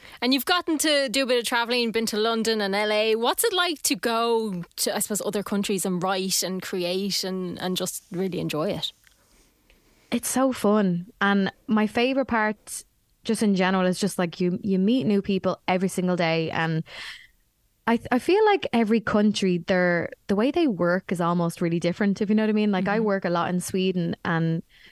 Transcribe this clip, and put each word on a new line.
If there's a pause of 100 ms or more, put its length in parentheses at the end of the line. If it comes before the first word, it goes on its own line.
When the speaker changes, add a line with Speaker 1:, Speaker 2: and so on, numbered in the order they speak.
(200)
Speaker 1:
And
you've
gotten
to
do
a
bit
of
traveling,
been
to
London
and
L
A.
What's
it
like
to
go (140)
to,
I
suppose,
other
countries
and
write
and
create
and,
and
just
really
enjoy
it? (1160)
Speaker 2:
It's
so
fun. (140)
And (160)
my
favorite
part, (420)
just
in
general,
is
just,
like,
you,
you
meet
new
people
every
single
day.
And (1040)
I, (100)
I
feel
like
every
country,
they're, (160)
the
way
they
work
is
almost
really
different,
if
you
know
what
I
mean.
Like,
I
Speaker 1:
Mm-hmm.
Speaker 2:
work
a
lot
in
Sweden,
and (300)